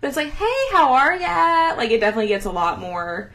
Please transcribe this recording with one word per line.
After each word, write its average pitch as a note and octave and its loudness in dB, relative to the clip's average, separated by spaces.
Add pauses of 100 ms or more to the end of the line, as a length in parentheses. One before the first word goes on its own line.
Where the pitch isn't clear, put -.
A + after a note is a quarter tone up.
but C#4 -6
it's C#4 -6
like, D4+ -4
Hey, A4+ -2 (160)
how D4 4
are C#4 4
ya? E4 2
Like, A#3 -2
it A3+ 2
definitely G#3+ 0
gets G3+ -2
a G3 -4
lot F3 -2
more F3 -8